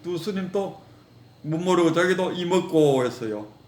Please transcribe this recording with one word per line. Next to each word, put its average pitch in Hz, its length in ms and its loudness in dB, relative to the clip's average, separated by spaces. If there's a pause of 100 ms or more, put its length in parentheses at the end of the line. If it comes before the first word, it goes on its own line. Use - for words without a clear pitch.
두 175 160 -6
스님도 190 640 -6 (600)
못 156 160 -2
모르고 175 340 4
자기도 180 400 0
"이 180 120 -6
먹고." 160 600 2
했어요. 107 440 -6 (200)